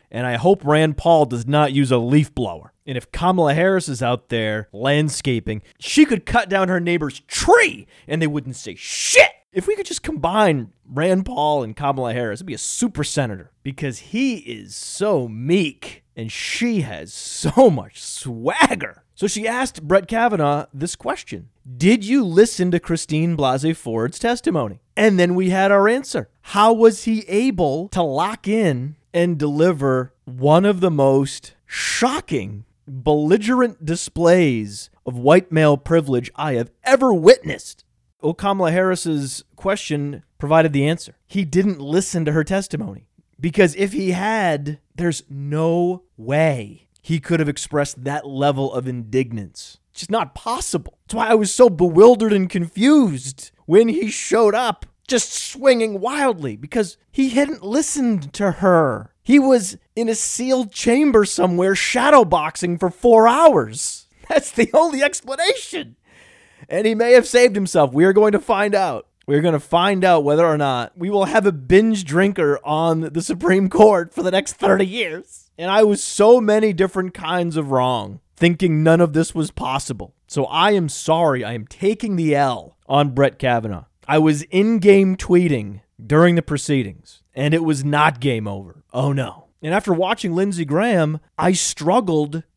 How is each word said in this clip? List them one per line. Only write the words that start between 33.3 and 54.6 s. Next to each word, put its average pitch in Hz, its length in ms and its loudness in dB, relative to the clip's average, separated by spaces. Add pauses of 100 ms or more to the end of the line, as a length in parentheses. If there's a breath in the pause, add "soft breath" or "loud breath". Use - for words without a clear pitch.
displays 160 1040 0 (160)
of 123 100 -8
white 151 360 4
male 156 260 4
privilege 139 580 0
I 147 180 -4
have 120 180 -4 (120)
ever 262 300 0
witnessed? 165 720 2 (360)
Oh, 156 120 -2
Kamala 190 380 -2
Harris's 165 720 -2 (120)
question 147 680 -6 (140)
provided 156 360 2
the 139 140 0
answer. - 300 -6 (100)
He 196 160 -4
didn't 170 380 -2
listen 160 440 -2
to 147 60 -2
her 156 120 0
testimony 151 640 -8 (320)
because 170 360 2
if 196 180 -4
he 190 180 -2
had, 175 680 -4 (160)
there's 165 340 -4
no 165 720 -2 (120)
way 127 720 -2 (140)
he 160 180 -2
could 165 220 0
have 147 80 -2
expressed 143 560 -6
that 143 200 -6
level 139 480 -2
of 127 140 -6
indignance. 117 880 -6 (140)
It's - 80 -20
just 180 120 -12
not 175 220 -4
possible. - 720 -8
That's - 100 -10
why 226 120 -2
I 226 80 4
was 214 180 0
so 247 160 6
bewildered 196 640 6
and 190 180 0
confused 180 1000 0 (140)
when 220 240 6
he 262 200 -2
showed 214 460 2
up, 240 300 -4 (200)